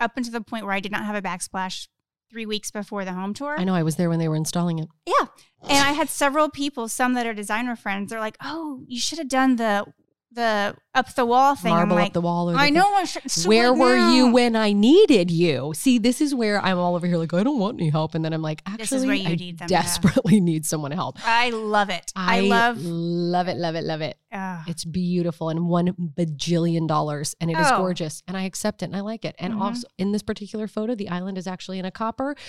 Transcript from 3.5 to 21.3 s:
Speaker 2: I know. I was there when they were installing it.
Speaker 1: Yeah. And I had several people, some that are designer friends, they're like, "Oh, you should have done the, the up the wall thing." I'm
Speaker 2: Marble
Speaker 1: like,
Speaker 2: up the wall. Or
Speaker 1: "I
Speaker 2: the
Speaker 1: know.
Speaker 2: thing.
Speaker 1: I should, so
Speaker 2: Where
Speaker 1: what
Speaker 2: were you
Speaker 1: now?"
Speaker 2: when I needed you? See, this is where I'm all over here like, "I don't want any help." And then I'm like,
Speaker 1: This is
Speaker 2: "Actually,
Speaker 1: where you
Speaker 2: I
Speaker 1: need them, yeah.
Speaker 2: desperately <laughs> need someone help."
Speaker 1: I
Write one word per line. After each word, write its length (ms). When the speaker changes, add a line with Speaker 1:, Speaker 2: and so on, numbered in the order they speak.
Speaker 2:
I 60
know. 100
I 80
was 140
there 120
when 100
they 100
were 80
installing 440
it. 80
Speaker 1:
Yeah. 200
And 180
I 60
had 160
several 420
people, 380
some 260
that 120
are 80
designer 420
friends, 340
they're 100
like, 220
"Oh, 440
you 140
should 180
have 100
done 280
the, 300
the 460
up 200
the 100
wall 300
thing." 180
I'm 160
Speaker 2:
Marble 80
Speaker 1:
like, 120
Speaker 2:
up 40
the 80
wall. 300
Or 60
Speaker 1:
"I 100
Speaker 2:
the 80
Speaker 1:
know. 80
Speaker 2:
thing. 140
Speaker 1:
I 80
should, 260
so 180
Speaker 2:
Where 240
Speaker 1:
what 60
Speaker 2:
were 180
you 300
Speaker 1:
now?" 60
Speaker 2:
when 240
I 160
needed 580
you? 440
See, 240
this 220
is 140
where 260
I'm 160
all 200
over 100
here 100
like, 160
"I 120
don't 140
want 220
any 80
help." 260
And 100
then 100
I'm 80
like, 200
Speaker 1:
This 160
is 120
Speaker 2:
"Actually, 20
Speaker 1:
where 100
you 140
Speaker 2:
I 60
Speaker 1:
need 220
them, 120
yeah. 120
Speaker 2:
desperately 580
<laughs> 100
need 160
someone 240
help." 260
Speaker 1:
I 240